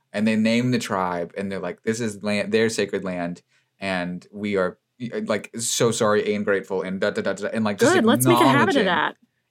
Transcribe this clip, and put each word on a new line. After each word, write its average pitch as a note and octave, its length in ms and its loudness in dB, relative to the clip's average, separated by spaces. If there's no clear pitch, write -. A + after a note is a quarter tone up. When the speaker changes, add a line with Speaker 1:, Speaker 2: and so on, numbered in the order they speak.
Speaker 1:
and G#2+ 100 2
they A2 80 4
name A2+ 380 2
the A#2+ 60 0
tribe, F2+ 580 -2
and G2 160 -6
they're F#2+ 80 -6
like, F2 220 -8
"This A2 180 -4
is G#2 240 -6
land, G#2 260 -2
their A2 200 4
sacred G2+ 340 -2
land, F2 380 -6
and F2+ 540 -4
we G2+ 240 -4
are, F2+ 220 0
y-, B2 120 -8
like, G#2+ 320 -2
so A#2 320 0
sorry G#2 440 2
and G#2 100 -2
grateful," G2 380 0
and F#2+ 180 -6
da, G#2 100 2
da, G#2+ 120 -4
da, G2 120 -2
da, G2 80 -8
da, - 120 -4
and, A3 100 0
like, G#3 140 -2
just C4+ 160 4
Speaker 2:
Good, D#4+ 120 4
let's B3+ 200 4
make E4+ 140 6
a D#4 80 6
habit C#4+ 280 4
of A#3+ 60 4
Speaker 1:
acknowledging. - 40 2
Speaker 2:
that. D#3 300 -2